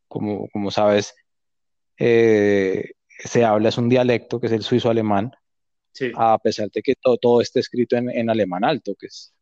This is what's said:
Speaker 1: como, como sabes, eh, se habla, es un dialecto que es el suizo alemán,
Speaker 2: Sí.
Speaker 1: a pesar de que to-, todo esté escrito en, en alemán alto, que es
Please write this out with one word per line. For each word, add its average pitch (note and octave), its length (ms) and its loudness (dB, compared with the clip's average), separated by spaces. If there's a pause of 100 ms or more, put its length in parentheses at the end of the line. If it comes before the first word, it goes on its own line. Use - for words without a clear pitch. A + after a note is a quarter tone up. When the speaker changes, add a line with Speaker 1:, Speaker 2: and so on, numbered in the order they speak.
Speaker 1:
como, G#2 420 -8
como G2 220 -6
sabes, G#2 440 0 (840)
eh, G#2 920 2 (160)
se - 380 -2
habla, G#2+ 240 2
es - 80 -2
un A#2+ 120 0
dialecto B2 500 0
que A#2+ 80 -4
es A2+ 60 -2
el G#2+ 100 0
suizo A#2+ 260 0
alemán, G#2+ 420 0 (600)
Speaker 2:
Sí. B2 240 -8
Speaker 1:
a A2+ 240 2
pesar G#2+ 320 -4
de G#2+ 100 -6
que C3 140 0
to-, B2 220 0
todo A#2+ 240 2
esté A#2+ 180 -2
escrito A#2+ 360 -2
en, B2 140 -2
en A#2+ 200 -2
alemán G2 340 -2
alto, - 360 -4
que - 80 -18
es - 340 -20